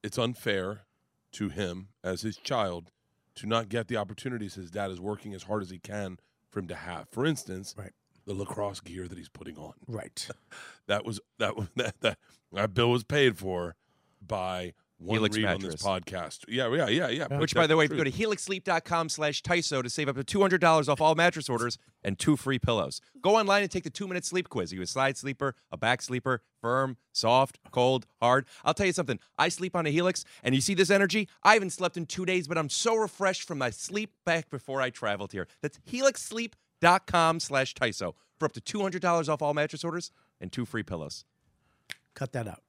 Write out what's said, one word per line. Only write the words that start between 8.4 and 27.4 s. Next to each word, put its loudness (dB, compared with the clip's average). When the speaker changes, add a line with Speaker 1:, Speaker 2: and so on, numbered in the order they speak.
Speaker 1:
gear -12
that -14
he's -16
putting -16
on. -14
Speaker 2:
Right. -10
Speaker 1:
<laughs> -20
That 0
was, -6
that 0
was, -6
<laughs> -8
that, -2
that, 2
that -2
bill 4
was 2
paid 2
for -6
by -6
one -2
Speaker 3:
Helix 4
Speaker 1:
read 2
on 2
this -6
Speaker 3:
mattress. -
Speaker 1:
podcast. -2
Yeah, -2
yeah, 0
yeah, -
yeah. 2
Speaker 2:
Yeah. -4
Speaker 1:
But -2
Speaker 3:
Which, 0
by 6
Speaker 1:
that's 6
Speaker 3:
the 8
way, 8
Speaker 1:
true. -2
Speaker 3:
if 0
you 2
go 2
to -8
helix -2
sleep -6
dot 0
com 0
slash -2
tyso 0
to -4
save -2
up -2
to -4
two 0
hundred 6
dollars 6
off 2
all 6
mattress 2
orders -2
and -2
two 4
free -2
pillows. 0
Go 4
online 4
and -2
take -4
the -8
two-minute -6
sleep -2
quiz. -4
Are -8
you -6
a -6
side 0
sleeper, -4
a -10
back 2
sleeper, -2
firm, 0
soft, 4